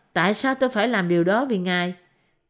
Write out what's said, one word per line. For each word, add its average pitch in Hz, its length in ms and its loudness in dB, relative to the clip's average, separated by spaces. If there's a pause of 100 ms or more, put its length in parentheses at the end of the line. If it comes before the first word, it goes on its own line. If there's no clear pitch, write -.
(140)
"Tại 180 200 2
sao 262 220 -2
tôi 254 140 0
phải 220 180 0
làm 202 200 0
điều 170 160 2
đó 214 220 2
vì 233 120 -2
Ngài?" 180 380 -2 (540)